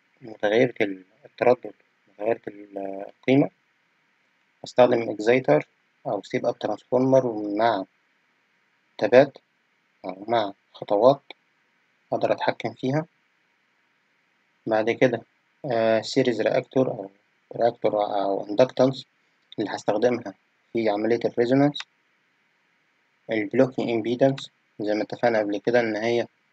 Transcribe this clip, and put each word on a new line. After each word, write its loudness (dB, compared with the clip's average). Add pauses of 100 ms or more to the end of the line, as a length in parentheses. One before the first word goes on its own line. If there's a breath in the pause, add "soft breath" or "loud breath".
(200)
متغيرة 0 (500)
التردد، 0 (340)
متغيرة -4
القيمة. -2 (1120)
بستخدم 2
excitor 2 (380)
أو -6
ستيب -4
أب -4
ترانسفورمر 0
مع 2 (1120)
تبات 4 (680)
أو -12
مع -2 (200)
خطوات 2 (880)
أقدر -2
أتحكم -4
فيها. -4 (1600)
بعد 0
كده، 2 (500)
آه، 2
سيريز 0
رياكتور 0
أو -10 (460)
رياكتور 0
أو -2
اندكتنس 0 (540)
اللي -4
هستخدمها -2 (380)
في -2
عملية 0
الريزونانس. 0 (1500)
البلوكينج 0
امبيدنس 0 (300)
زي -2
ما -2
اتفقنا 0
قبل -2
كده 2
إن -2
هي -2 (260)